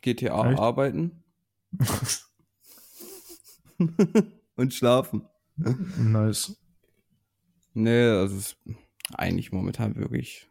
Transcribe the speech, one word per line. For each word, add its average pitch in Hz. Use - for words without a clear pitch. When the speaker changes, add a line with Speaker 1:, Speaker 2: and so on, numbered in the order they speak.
Speaker 1:
G 123
T 123
A 110
Speaker 2:
Echt? 135
Speaker 1:
arbeiten. 135
Speaker 2:
<laughs> 185
Speaker 1:
Und 131
schlafen. 123
Speaker 2:
Nice. 110
Speaker 1:
Nee, 117
also 98
es 98
ist -
eigentlich -
momentan 98
wirklich 123